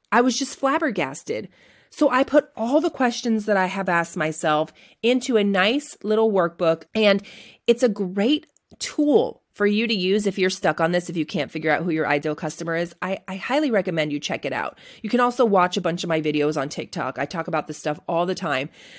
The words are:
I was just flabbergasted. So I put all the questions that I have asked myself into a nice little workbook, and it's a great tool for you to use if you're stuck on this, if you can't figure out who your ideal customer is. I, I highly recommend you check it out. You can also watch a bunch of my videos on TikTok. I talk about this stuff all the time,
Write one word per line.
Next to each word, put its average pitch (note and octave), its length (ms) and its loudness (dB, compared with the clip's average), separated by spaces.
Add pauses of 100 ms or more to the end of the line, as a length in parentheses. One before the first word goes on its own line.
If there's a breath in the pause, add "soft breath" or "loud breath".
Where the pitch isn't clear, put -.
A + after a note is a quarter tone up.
(120)
I A3+ 100 4
was B3 180 2
just - 180 -6
flabbergasted. B3+ 920 -2 (420 soft breath)
So - 180 2
I B3+ 140 2
put D4 320 2
all B3 260 2
the D#4+ 80 0
questions A#3 560 -2
that G#3 120 2
I F#3 100 2
have F#3 220 -4
asked E3+ 280 0
myself D#3 560 0 (300 soft breath)
into B3 340 2
a G#3 60 4
nice G3+ 580 0
little G#3+ 300 2
workbook, E3+ 540 0 (100)
and G3+ 260 4 (460 loud breath)
it's A#3 160 4
a B3 60 4
great G3+ 580 0 (320)
tool C4+ 640 2 (100)
for G#3 120 0
you G#3+ 220 2
to A3+ 80 0
use G3 320 2
if F#3 100 -2
you're F#3 140 2
stuck E3+ 280 0
on E3 120 2
this, F3+ 180 -2
if F3 80 -6
you D#3 80 -2
can't D3 240 -4
figure D#3 220 -2
out - 100 2
who F3 80 -2
your D#3 160 0
ideal D3 300 0
customer E3 400 -6
is. F3 260 -4
I, F#3 260 -6
I F#3+ 100 -10
highly C#4 340 0
recommend E3+ 400 0
you C#3+ 80 -4
check - 260 -6
it C3+ 80 -4
out. F2+ 240 -6 (240 loud breath)
You G#3 80 -8
can A#3+ 100 2
also A#3+ 260 4
watch F#3 300 4
a F#3 60 -2
bunch E3+ 220 -2
of F3+ 60 -6
my D#3+ 120 0
videos D3+ 400 0
on C#3 80 -4
TikTok. C3 480 -8
I C3 80 -2
talk E3 220 -8
about D#3+ 180 -4
this - 140 -12
stuff D3+ 280 -4
all F3 200 0
the F#3 80 -4
time, C#3+ 340 -4 (300 loud breath)